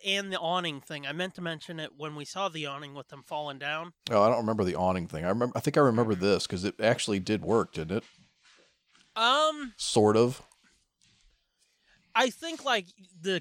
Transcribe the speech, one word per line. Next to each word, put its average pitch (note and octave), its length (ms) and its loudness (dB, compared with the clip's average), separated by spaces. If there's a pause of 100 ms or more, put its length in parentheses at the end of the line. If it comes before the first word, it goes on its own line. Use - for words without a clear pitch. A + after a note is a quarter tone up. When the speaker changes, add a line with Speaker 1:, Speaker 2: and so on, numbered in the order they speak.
Speaker 1:
and G3 280 -4
the F#3 60 -4
awning E3 420 -4
thing. C#3+ 260 -12
I C#3+ 60 -6
meant F3+ 220 -6
to F#3 60 -12
mention E3 380 -8
it D#3 160 -12
when D3+ 200 -10
we D3 100 -10
saw F#3+ 240 -6
the D#3+ 160 -8
awning C#3+ 280 -12
with C#3 140 -14
them C#3 160 -20
falling D3 340 -8
down. D#3 360 -8 (180)
Speaker 2:
Oh, G#2 100 6
I G#2+ 80 8
don't A#2 100 4
remember G#2+ 260 0
the F2+ 100 0
awning F#2 320 0
thing. D#2+ 180 -6
I F2 40 0
remember, A#2+ 280 0
I A2 40 -2
think D3 160 0
I D3+ 40 6
remember A#2 320 4
this, G2 320 2
'cause F#2 200 -6
it G2+ 160 -4
actually G#2+ 400 2
did G#2 200 0
work, G2 320 0
didn't E2 240 -4
it? A#2 60 -4 (1120)
Speaker 1:
Um, C#4 640 2
Speaker 2:
Sort G#2+ 400 4
of. A#2+ 240 4 (1700)
Speaker 1:
I B3 140 4
think, D#4+ 360 -10
like, A3 220 0 (340)
the F#3 200 -2